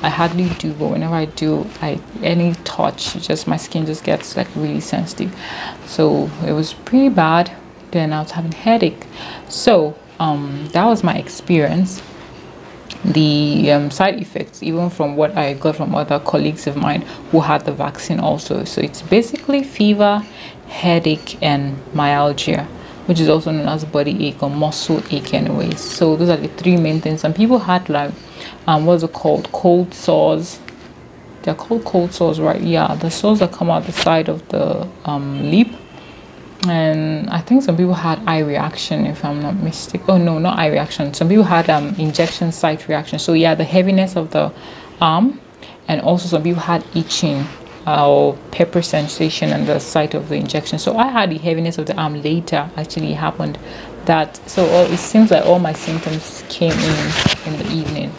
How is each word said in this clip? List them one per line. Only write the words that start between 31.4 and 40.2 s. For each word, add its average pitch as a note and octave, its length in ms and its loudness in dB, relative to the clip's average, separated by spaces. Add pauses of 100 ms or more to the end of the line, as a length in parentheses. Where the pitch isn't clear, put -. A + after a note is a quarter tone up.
They're D#3+ 140 -2
called A3+ 280 -4
cold F3 300 0
sores, D#3+ 260 0
right? D#3 220 0
Yeah, D#3+ 340 2
the E3 160 -2
sores G#3 280 4
that F3+ 120 2
come - 180 -2
out E3 160 2
the F3+ 60 -8
side E3 380 2
of D#3+ 200 -6
the, - 380 -2 (180)
um, C#3+ 460 -4
lip. G#3+ 160 6 (1000)
And D#3 600 0
I E3 120 -2
think B3+ 220 4
some F#3 120 2
people F3+ 180 4
had E3 320 -2
eye D#3+ 140 2
reaction, D3 640 -2
if D3+ 200 -6
I'm D3 160 -4
not D3 140 -4
mistaken. F3 520 -4
Oh, F#3+ 100 6
no, E3+ 220 2